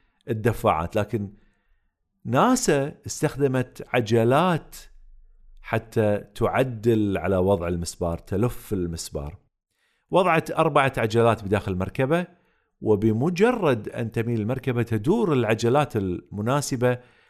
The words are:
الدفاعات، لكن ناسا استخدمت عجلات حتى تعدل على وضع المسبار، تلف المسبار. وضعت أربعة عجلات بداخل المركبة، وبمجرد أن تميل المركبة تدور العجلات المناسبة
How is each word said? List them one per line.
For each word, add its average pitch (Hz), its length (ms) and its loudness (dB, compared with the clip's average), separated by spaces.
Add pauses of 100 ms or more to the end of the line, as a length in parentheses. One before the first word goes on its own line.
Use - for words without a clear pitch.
(300)
الدفاعات، 104 680 0
لكن 104 340 -2 (960)
ناسا 156 680 0 (120)
استخدمت 131 880 -2
عجلات 123 840 2 (840)
حتى 110 560 0 (180)
تعدل 110 840 0
على 95 200 0
وضع 92 300 2
المسبار، 85 500 -4
تلف - 560 -4
المسبار. 85 640 -6 (720)
وضعت 165 420 2
أربعة 147 460 2
عجلات 113 460 2
بداخل 98 280 0
المركبة، 131 560 -2 (540)
وبمجرد 123 1080 2
أن 117 220 -8
تميل 117 300 -2
المركبة 120 420 -2
تدور 156 500 0
العجلات 120 600 2
المناسبة 117 1040 -2 (300)